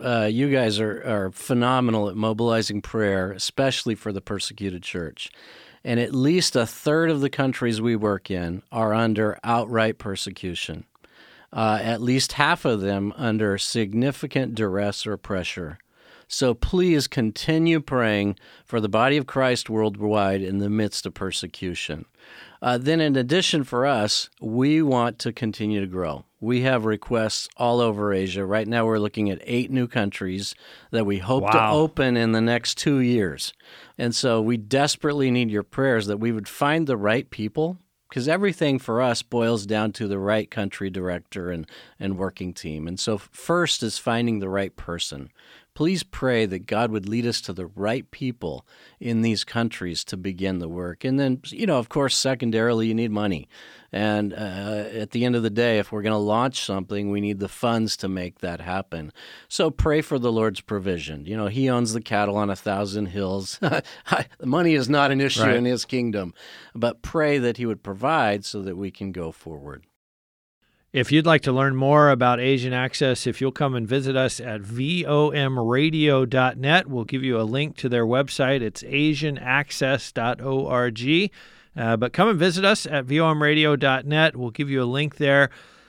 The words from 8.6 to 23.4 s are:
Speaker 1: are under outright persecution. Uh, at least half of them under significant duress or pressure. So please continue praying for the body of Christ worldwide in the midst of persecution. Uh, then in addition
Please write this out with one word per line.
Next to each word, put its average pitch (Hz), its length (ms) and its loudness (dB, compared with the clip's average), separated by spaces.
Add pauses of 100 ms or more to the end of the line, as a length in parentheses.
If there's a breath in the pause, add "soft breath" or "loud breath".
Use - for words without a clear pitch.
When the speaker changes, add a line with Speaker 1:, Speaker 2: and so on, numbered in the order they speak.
Speaker 1:
are 113 220 0
under 110 520 2
outright 113 520 0
persecution. 92 880 -8 (680 soft breath)
Uh, 107 300 0
at 113 220 -2
least 127 300 0
half 156 340 2
of 110 160 0
them 98 340 -2
under 107 400 0
significant 120 1000 -2
duress 101 520 -2
or 104 100 -4
pressure. 87 640 -6 (480 soft breath)
So 127 260 0
please 170 540 2
continue 160 760 0
praying 107 560 0 (300 soft breath)
for 117 160 -2
the 107 80 0
body 120 260 4
of 135 100 0
Christ 127 440 0
worldwide 104 720 2
in 95 160 -2
the 101 100 0
midst 104 380 -2
of 90 80 -10
persecution. 87 880 -6 (560 loud breath)
Uh, 123 160 0
then 151 240 2
in 147 160 2
addition 147 480 2